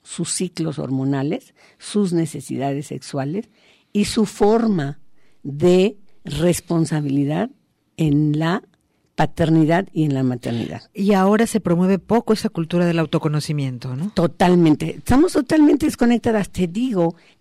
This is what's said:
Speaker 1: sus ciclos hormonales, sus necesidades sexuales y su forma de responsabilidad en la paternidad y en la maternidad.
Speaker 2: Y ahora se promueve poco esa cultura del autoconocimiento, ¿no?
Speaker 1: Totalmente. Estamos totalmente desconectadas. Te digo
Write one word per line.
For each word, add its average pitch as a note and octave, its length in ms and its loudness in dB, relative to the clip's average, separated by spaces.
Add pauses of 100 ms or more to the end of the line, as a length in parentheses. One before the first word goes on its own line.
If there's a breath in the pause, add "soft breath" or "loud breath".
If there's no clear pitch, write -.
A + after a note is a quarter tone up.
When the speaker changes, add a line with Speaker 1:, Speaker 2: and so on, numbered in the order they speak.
Speaker 1:
sus - 280 -8
ciclos E3 480 -6
hormonales, C#3 760 -4 (240 soft breath)
sus G3+ 360 -2
necesidades C#3 760 -4
sexuales C#3 600 -8 (420 soft breath)
y G#3 140 0
su A3 200 0
forma G#3 720 0 (440)
de F3+ 540 2 (260)
responsabilidad D3+ 1300 -2 (480)
en D3+ 420 2
la E3+ 240 -2 (520)
paternidad D#3+ 760 2
y D#3 140 0
en C#3+ 80 0
la C3 100 0
maternidad. A#2+ 720 -4
Speaker 2:
Y G3+ 180 0
ahora G3+ 340 2
se A3 140 -2
promueve F3+ 400 2
poco A3+ 320 0
esa A3 160 -2
cultura F3 380 -2
del E3 140 0
autoconocimiento, D3 1000 -4
¿no? F#3 140 -6
Speaker 1:
Totalmente. E3+ 840 2
Estamos C#4 380 2
totalmente D4+ 540 4
desconectadas. A#3 640 0
Te F#3 160 -2
digo F#3 480 0 (260 soft breath)